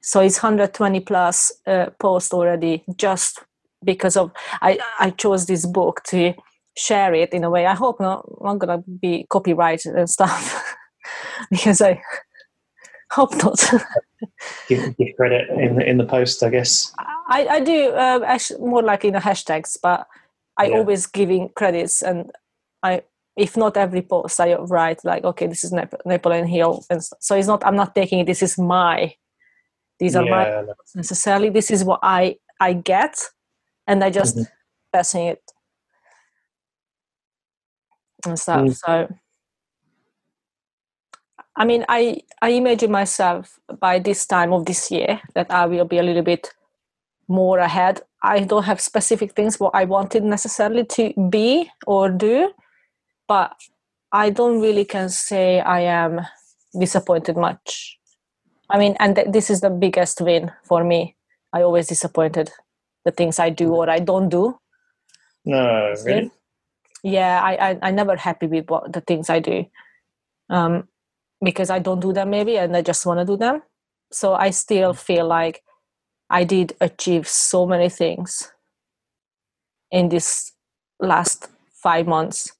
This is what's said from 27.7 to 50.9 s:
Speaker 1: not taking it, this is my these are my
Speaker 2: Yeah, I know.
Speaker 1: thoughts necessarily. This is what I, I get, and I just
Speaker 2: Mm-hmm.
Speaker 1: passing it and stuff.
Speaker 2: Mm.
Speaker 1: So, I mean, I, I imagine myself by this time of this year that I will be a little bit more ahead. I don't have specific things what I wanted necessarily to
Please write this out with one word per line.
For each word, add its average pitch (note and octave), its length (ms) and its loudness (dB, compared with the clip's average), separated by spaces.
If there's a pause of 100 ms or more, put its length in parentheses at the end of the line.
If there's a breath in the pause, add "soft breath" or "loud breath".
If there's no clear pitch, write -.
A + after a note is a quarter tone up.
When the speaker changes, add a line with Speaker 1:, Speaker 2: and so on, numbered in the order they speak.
Speaker 1:
not G3 180 0
taking F#3 240 0
it, F3 60 0
this F3+ 180 0
is F3 140 -2
my F3 560 0 (840)
these F3+ 160 0
are F3 100 4
my F#3+ 220 2
Speaker 2:
Yeah, - 100 -4
I - 40 -4
know. - 60 -10
Speaker 1:
thoughts - 280 -18
necessarily. G3 540 0
This G#3 220 0
is G3 120 2
what F#3 180 0
I, F#3 360 2 (220)
I F#3 140 2
get, F#3+ 460 0 (680)
and G3 160 4
I F#3+ 60 2
just G3 280 -2
Speaker 2:
Mm-hmm. A3+ 160 -6 (400)
Speaker 1:
passing F3 340 0
it - 160 -8 (2750)
and E3 140 -6
stuff. D3+ 260 0
Speaker 2:
Mm. C3 100 2
Speaker 1:
So, E3 400 -2 (2500)
I A3 100 0
mean, A#3 220 0
I, A#3 340 0 (200)
I A3+ 80 2
imagine A#3+ 420 2
myself F#3+ 680 -2 (200)
by F#3 200 2
this G3 260 -2
time F3 260 2
of F3 140 2
this F3+ 240 -6
year F#3 320 -2 (140)
that F3 160 -2
I F3 160 2
will F3 180 0
be F3 140 0
a F3 40 2
little F3 200 0
bit F3 300 -2 (760)
more F#3 320 4
ahead. F3+ 420 0 (220)
I G3+ 160 2
don't G3 240 0
have F#3+ 180 -2
specific G#3 520 -2
things G#3+ 260 -2
what G3 160 0
I F#3+ 100 2
wanted G3 380 0
necessarily G#3+ 600 -2
to A3 280 -2 (160)